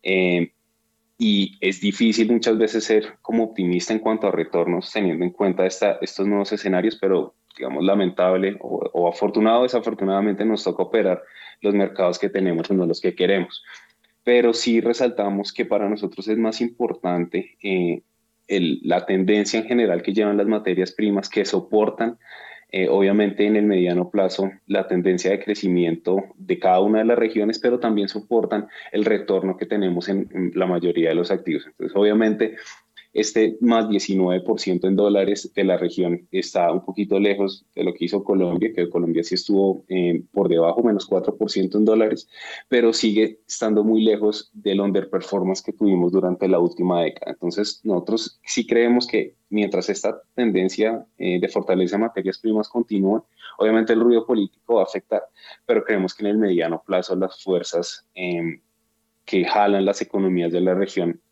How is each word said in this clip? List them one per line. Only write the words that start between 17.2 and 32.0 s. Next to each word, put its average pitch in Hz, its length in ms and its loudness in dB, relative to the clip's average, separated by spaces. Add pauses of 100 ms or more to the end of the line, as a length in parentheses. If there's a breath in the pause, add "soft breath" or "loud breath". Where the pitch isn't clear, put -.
eh, 90 380 -2 (460)
el, 87 360 0
la 87 220 0
tendencia 101 540 2
en 107 60 -6
general 104 360 0
que 98 120 -4
llevan 104 240 0
las 101 100 0
materias 92 440 -2
primas 101 380 -2
que 101 160 -2
soportan, 107 720 0 (540 loud breath)
eh, 95 160 0
obviamente 101 600 2
en 107 80 2
el 104 100 2
mediano 90 460 2
plazo, 95 400 0 (160)
la 98 200 0
tendencia 92 440 0
de 98 120 -2
crecimiento 90 800 0 (120)
de 92 240 -4
cada 92 220 4
una 107 180 2
de 110 60 0
las 117 120 4
regiones, 110 400 0
pero 123 220 0
también 104 300 0
soportan 104 580 0 (240 loud breath)
el 104 140 0
retorno 95 520 0
que - 80 -4
tenemos 90 420 -2
en, 98 280 -2
en 90 180 -2
la 92 140 0
mayoría 85 420 0
de 80 60 0
los 87 160 0
activos. 78 340 -4
Entonces, - 320 -8
obviamente, 107 600 2 (540 loud breath)